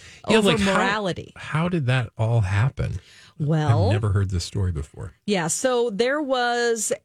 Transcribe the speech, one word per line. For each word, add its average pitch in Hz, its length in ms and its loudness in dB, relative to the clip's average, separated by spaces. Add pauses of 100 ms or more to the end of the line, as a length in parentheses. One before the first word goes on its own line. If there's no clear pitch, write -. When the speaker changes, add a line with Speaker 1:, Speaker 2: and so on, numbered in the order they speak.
(280)
Speaker 1:
Yeah, 220 100 6
Speaker 2:
over 196 120 4
Speaker 1:
like, 170 100 2
how, 196 140 2
Speaker 2:
morality. 196 640 -2
Speaker 1:
how 165 320 -2
did 165 160 -2
that 127 320 0
all 113 240 2
happen? 101 580 0 (400)
Speaker 2:
Well, 143 460 2
Speaker 1:
I've 98 80 4
never 107 160 0
heard 95 220 0
this 87 120 -2
story 92 300 -2
before. - 400 -10 (120)
Speaker 2:
Yeah, 180 220 0
so 240 420 0
there 247 320 0
was 240 680 0 (140)